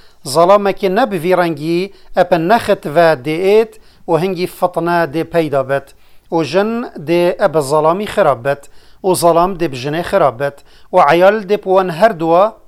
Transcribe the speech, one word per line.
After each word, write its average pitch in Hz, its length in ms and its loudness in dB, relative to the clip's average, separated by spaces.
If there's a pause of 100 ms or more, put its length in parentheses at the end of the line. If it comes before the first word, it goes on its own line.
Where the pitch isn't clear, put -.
(300)
ظلامه 190 440 2
که 190 160 -4
نه 214 180 0
به 202 120 -4
وی 180 180 0
رنگی 170 560 -2 (240)
اپ 180 180 0
نخت 190 600 0
و 160 220 4
دیت 190 600 0 (320)
و 170 80 0
هنگی 175 300 -2
فتنه 170 600 -2
دی 151 180 -4
پیدا 143 380 -2
بد. 135 300 -6 (400)
و 165 100 0
جن 208 480 -4 (160)
دی 175 340 0
اب 156 200 0
ظلامی 156 460 0
خراب 139 420 0
بد. 139 180 -4 (380)
و 185 100 2
ظلام 170 400 2
دی 165 140 -4
بجنه 143 340 -6
خراب 139 400 0
بد. 143 200 -6 (300)
و 180 80 4
عیال 180 400 4
دی 202 160 -2
بوان 185 340 0
هر 175 180 4
دوا 170 440 2 (160)